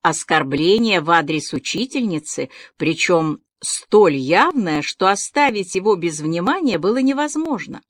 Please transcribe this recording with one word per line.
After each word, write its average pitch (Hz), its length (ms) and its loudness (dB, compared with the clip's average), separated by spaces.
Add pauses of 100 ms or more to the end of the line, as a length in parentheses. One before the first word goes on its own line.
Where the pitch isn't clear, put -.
оскорбление 165 1000 0
в 156 80 -4
адрес 156 420 0
учительницы, 185 960 -6 (300)
причем 160 640 0 (180)
столь 196 560 2
явное, 175 640 2
что - 280 -2
оставить 214 680 -2
его 190 220 2
без 160 240 -4
внимания 185 580 -2
было 202 200 0
невозможно. 277 920 -2